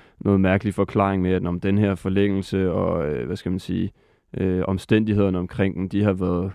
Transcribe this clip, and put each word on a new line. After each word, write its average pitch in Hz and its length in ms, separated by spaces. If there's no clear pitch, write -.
noget 98 200
mærkelig 95 340
forklaring 98 480
med, 90 100
at 92 140
om 87 140
den 98 180
her 101 160
forlængelse 95 800
og, 87 360
øh, 62 180
hvad 87 100
skal - 140
man 90 100
sige, 92 300
øh, 92 340
omstændighederne 101 680
omkring 90 380
den, 92 120
de 101 140
har 104 100
været 92 420